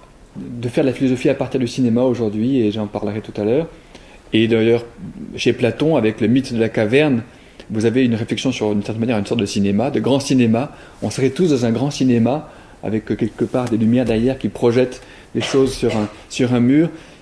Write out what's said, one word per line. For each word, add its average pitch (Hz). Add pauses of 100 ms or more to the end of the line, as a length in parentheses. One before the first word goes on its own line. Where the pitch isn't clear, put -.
(360)
de 120
faire 151
de 131
la 117
philosophie 127
à 135
partir 131
du 123
cinéma 120
aujourd'hui, 117
et 104
j'en 107
parlerai 104
tout 110
à -
l'heure. 135 (680)
Et 113
d'ailleurs, 113 (500)
chez -
Platon, 147
avec 110
le 104
mythe 123
de 113
la 110
caverne, 120 (480)
vous 110
avez 127
une 117
réflexion 113
sur, 107
d'une 101
certaine 110
manière, 117
une 98
sorte 117
de 101
cinéma, 101
de -
grand 123
cinéma. 123 (300)
On 110
serait 127
tous 180
dans 123
un 113
grand 120
cinéma, 127 (320)
avec, 104
euh, 107
quelque 117
part 123
des 110
lumières 117
derrière 117
qui 110
projettent 123 (320)
des 117
choses 131
sur 113
un, 107 (220)
sur 123
un 120
mur. 143 (320)